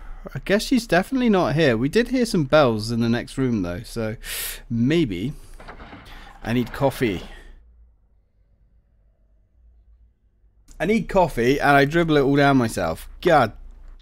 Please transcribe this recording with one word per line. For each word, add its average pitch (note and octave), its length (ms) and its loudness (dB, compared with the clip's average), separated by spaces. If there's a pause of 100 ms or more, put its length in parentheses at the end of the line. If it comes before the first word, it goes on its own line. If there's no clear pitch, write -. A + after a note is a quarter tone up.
(340)
I C#3+ 120 -8
guess G#3 160 2
she's A#3 240 0
definitely A#3+ 420 0
not D#3+ 280 2
here. C#3+ 200 4
We C3 140 0
did A#3 180 2
hear B3+ 160 0
some F3+ 200 0
bells A#2+ 460 2
in A#2 100 -2
the A#2 100 2
next A#2 260 -4
room, B2 240 0
though, F2 220 -4
so A2 340 -8 (540)
maybe. A#2+ 640 0 (1080)
I A2 120 -4
need B2 180 -2
coffee. B2+ 500 -2 (3500)
I D#3 60 -4
need G#3+ 240 0
coffee, C#3+ 500 2
and C#3+ 160 4
I C#3 80 6
dribble D#3+ 320 2
it C#3+ 60 4
all C#3 140 2
down C#3 200 4
myself. G#2 540 -2 (100)
God C#3+ 320 4 (500)